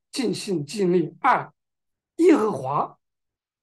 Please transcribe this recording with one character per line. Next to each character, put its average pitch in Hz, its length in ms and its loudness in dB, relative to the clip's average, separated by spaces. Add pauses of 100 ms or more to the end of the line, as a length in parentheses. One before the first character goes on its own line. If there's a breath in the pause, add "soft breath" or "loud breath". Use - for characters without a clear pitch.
(100)
尽 220 220 -4
性、 170 320 -6
尽 185 280 -2
力 165 280 0
爱 208 300 0 (640)
耶 330 200 6
和 214 160 -2
华 143 460 -6 (640)